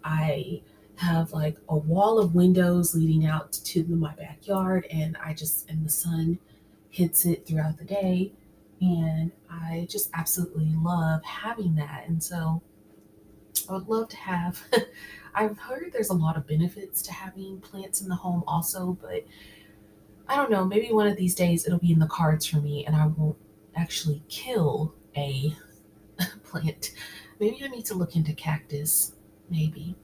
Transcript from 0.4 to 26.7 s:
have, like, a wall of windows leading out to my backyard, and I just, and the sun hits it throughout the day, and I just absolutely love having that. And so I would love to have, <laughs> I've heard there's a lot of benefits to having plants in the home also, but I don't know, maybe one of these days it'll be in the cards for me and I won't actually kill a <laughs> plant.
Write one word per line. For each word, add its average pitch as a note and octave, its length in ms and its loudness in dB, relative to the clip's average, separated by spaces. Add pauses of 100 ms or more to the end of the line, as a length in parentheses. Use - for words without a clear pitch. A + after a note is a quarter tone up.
have, E3 360 0
like, D#3 260 -2 (100)
a D#3 80 2
wall F#3+ 420 4
of F3 160 4
windows F3 600 6
leading D#3+ 320 4
out D#3 260 -2
to - 320 -2
my E3 300 0
backyard, F#3 760 -2
and D#3+ 260 -2
I D#3 180 -8
just, - 340 -6
and D#3 160 -4
the D#3 60 -4
sun E3 480 0 (500)
hits - 380 2
it E3+ 200 0
throughout D#3 320 -2
the D#3+ 60 -14
day, F#3+ 480 0 (480)
and E3 520 2 (180)
I E3 400 -6
just - 240 -4
absolutely D#3+ 600 -2
love D#3+ 480 0
having G3+ 520 -2
that. D3 300 -4
And E3 160 -2
so E3 400 -2 (1040)
I F#3 60 -6
would F#3 140 -6
love A3+ 200 0
to - 80 -16
have, F3+ 460 -4 (100)
<laughs> - 600 -2
I've G#3 240 0
heard E4 340 -10
there's A3 180 -4
a F#3 40 0
lot D#3+ 220 2
of D3+ 100 -6
benefits F3+ 560 -2
to F3+ 100 -10
having F#3+ 480 -12
plants F#3+ 400 -8
in F#3+ 80 -10
the F#3 60 -2
home F3 320 -4
also, F3+ 540 -4
but F3+ 240 -8 (1040)
I C4+ 100 0
don't C4+ 140 2
know, F#3+ 140 4
maybe G#3+ 280 2
one G#3+ 140 6
of G3 100 2
these F3+ 180 2
days E3+ 320 2
it'll F3 120 2
be E3+ 140 4
in D#3+ 60 6
the D#3 80 6
cards D#3 400 2
for D#3+ 100 0
me D3 300 0
and D3+ 100 4
I D3+ 100 6
won't D#3 300 2 (380)
actually D#3+ 540 -2
kill E3 680 0 (220)
a C#3 380 -2 (640)
<laughs> - 260 -6
plant. - 480 -6 (480)